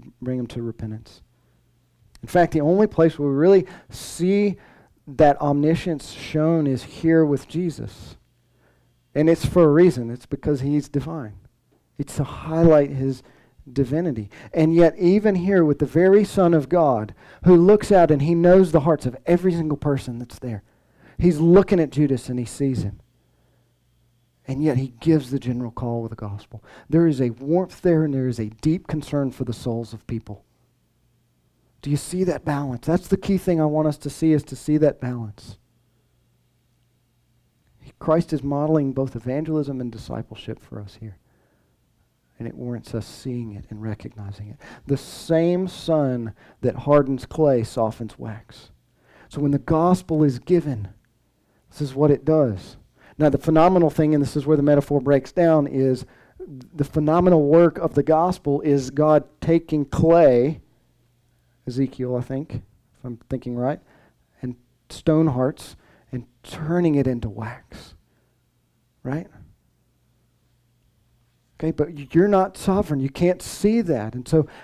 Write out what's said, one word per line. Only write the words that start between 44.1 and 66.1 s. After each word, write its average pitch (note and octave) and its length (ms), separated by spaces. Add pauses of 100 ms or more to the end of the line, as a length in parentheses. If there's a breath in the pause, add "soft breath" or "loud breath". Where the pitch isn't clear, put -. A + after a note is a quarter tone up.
it. - 80 (300 loud breath)
The C#3 100
same F3 720
sun C3 640 (280 soft breath)
that B2 140
hardens C#3 520
clay C#3 360
softens A2+ 540
wax. A2+ 540 (580 soft breath)
So - 120
when C#3+ 100
the C#3+ 80
gospel D#3+ 640
is C3 160
given, C#3+ 500 (800)
this - 120
is C3+ 120
what C#3+ 180
it C3+ 140
does. C#3 520 (440 soft breath)
Now, D3+ 80
the C#3 80
phenomenal E3 540
thing, D#3 240
and C#3+ 80
this C3 120
is C#3 120
where D#3 100
the C#3+ 60
metaphor C#3+ 360
breaks C3+ 320
down, D#3+ 360
is C3 400 (640 soft breath)
the D3 100
phenomenal D#3+ 600
work E3 340
of E3+ 160
the C#3+ 80
gospel D#3 600
is C#3+ 280
God D3+ 360 (140)
taking E3 460
clay, D#3 760 (1080)
Ezekiel, B2+ 480
I A#2+ 60
think, C3+ 320
if - 520
I'm A#2+ 120 (120)
thinking B2 260
right, B2+ 240 (640 soft breath)
and B2 140 (340)
stone D#3+ 380
hearts, B2+ 480 (360 soft breath)